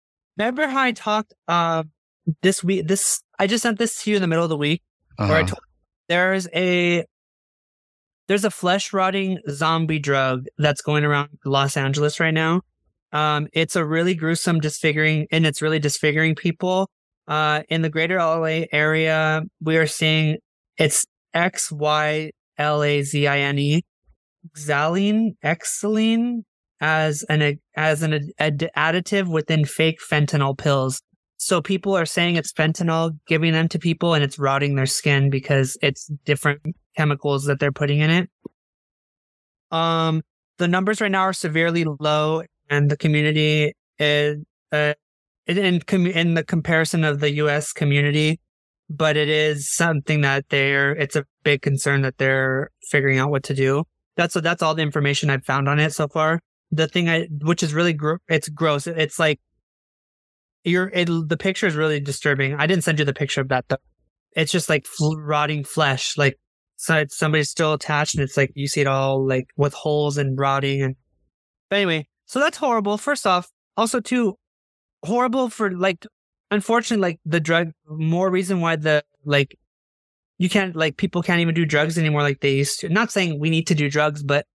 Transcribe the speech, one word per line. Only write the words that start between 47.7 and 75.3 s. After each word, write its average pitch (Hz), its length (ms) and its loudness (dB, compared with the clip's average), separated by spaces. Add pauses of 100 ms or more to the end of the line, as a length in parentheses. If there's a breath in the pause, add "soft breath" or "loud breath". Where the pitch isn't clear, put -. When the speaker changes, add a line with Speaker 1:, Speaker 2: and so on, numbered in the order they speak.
Speaker 1:
community, 147 680 2 (500)
but 151 280 0
it 151 120 2
is 151 440 0
something 156 480 0
that 139 280 0
they're, 139 420 2
it's 147 240 -4
a 143 100 -2 (180)
big 143 180 2
concern 139 400 0
that 131 160 -4
they're 135 520 0 (200)
figuring 135 280 2
out 139 140 0
what 139 120 -2
to 139 120 -6
do. 135 300 0 (320)
That's, 170 160 -2
so 175 80 -2
that's 170 200 -2
all 156 140 0
the 160 80 -2
information 143 460 0
I've 131 160 -2
found 139 220 -2
on 143 120 2
it 151 140 0
so 151 140 -2
far. 160 340 -2 (300)
The 156 160 0
thing 170 220 0
I, 165 180 0 (140)
which 165 220 0
is 151 100 -2
really 170 200 2
gr-, 151 240 -2 (100)
it's 156 220 -2
gross. 151 360 -2
It's 160 320 -4
like, 156 220 0 (1200)
you're, 180 300 2
it, 175 120 2
the 165 320 0
picture 190 280 -2
is 165 100 0
really 151 240 0
disturbing. 139 540 -2
I 147 140 0
didn't 180 160 2
send 156 160 0
you 151 60 2
the 139 80 0
picture 139 280 -4
of 131 60 -4
that 131 220 -2
though. 135 80 0 (580)
It's 156 160 0
just, 175 180 0
like, 151 160 0
fl-, 156 320 -2
rotting 151 460 -2
flesh. 139 540 -2
Like, 139 200 2 (380)
so - 220 0
it's, 151 200 -2
somebody's 151 320 0
still 156 240 0
attached, 151 400 -2
and 147 100 -2
it's - 140 -4
like, 139 160 2
you 143 140 -6
see 147 140 -2
it 139 60 2
all, 135 380 0
like, 131 220 -2 (100)
with 143 160 0
holes 147 460 -2
and 135 180 -2
rotting. 139 460 0
And, 131 120 -2 (720)
but 196 80 0
anyway, 165 300 0 (180)
so - 140 -4
that's 302 180 0
horrible. 214 400 0
First 277 280 -4
off, 185 240 0 (260)
also 226 240 0
too, 226 380 0 (640)
horrible 240 460 0